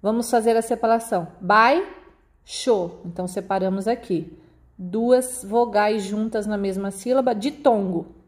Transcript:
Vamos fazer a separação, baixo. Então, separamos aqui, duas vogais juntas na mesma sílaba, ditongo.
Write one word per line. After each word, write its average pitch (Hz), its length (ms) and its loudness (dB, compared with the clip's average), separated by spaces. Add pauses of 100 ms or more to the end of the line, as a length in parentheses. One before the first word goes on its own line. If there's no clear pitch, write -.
Vamos 226 300 -2
fazer 226 260 2
a 226 60 2
separação, 226 640 0 (140)
baixo. 220 1500 0 (140)
Então, 175 220 -8
separamos 190 600 -2
aqui, 202 500 -4 (400)
duas 233 640 0
vogais 214 640 0
juntas 214 420 -4
na 208 100 -4
mesma 196 360 -4
sílaba, 247 420 0
ditongo. 208 800 0 (140)